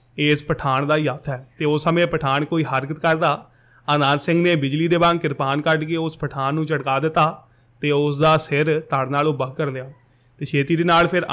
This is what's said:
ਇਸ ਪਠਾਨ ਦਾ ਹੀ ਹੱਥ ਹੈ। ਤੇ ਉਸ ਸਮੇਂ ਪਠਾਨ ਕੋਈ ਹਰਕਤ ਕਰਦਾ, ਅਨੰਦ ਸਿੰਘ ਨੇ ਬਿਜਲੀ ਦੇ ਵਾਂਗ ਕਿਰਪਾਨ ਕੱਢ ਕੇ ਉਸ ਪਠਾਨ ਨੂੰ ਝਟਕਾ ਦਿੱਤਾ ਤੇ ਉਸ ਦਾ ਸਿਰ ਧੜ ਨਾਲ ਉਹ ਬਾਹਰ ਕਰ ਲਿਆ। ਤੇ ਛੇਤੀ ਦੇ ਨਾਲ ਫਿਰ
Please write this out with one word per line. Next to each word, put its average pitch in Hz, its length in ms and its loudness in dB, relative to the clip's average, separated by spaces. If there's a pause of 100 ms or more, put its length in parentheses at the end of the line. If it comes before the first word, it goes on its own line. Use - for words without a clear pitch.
(180)
ਇਸ 147 240 2
ਪਠਾਨ 139 440 -2
ਦਾ 151 100 2
ਹੀ 151 120 0
ਹੱਥ 135 200 -8
ਹੈ। 131 200 -8 (100)
ਤੇ 156 60 -6
ਉਸ 151 180 0
ਸਮੇਂ 170 240 2
ਪਠਾਨ 143 380 0
ਕੋਈ 160 200 0
ਹਰਕਤ 135 340 -4
ਕਰਦਾ, 160 520 0 (440)
ਅਨੰਦ 143 240 2
ਸਿੰਘ 170 240 0
ਨੇ 175 140 2
ਬਿਜਲੀ 147 320 0
ਦੇ 170 80 4
ਵਾਂਗ 170 200 4
ਕਿਰਪਾਨ 139 440 -2
ਕੱਢ 160 240 0
ਕੇ 160 120 -4
ਉਸ 160 220 -6
ਪਠਾਨ 139 360 -4
ਨੂੰ 156 120 -2
ਝਟਕਾ 139 320 -2
ਦਿੱਤਾ 156 500 0 (320)
ਤੇ 147 100 -2
ਉਸ 147 280 0
ਦਾ 156 180 4
ਸਿਰ 156 440 0
ਧੜ 135 280 -4
ਨਾਲ 143 200 0
ਉਹ 151 60 0
ਬਾਹਰ 131 200 -6
ਕਰ 147 160 -4
ਲਿਆ। 131 220 -12 (460)
ਤੇ 151 60 -8
ਛੇਤੀ 143 320 0
ਦੇ 165 80 0
ਨਾਲ 170 220 4
ਫਿਰ 175 260 0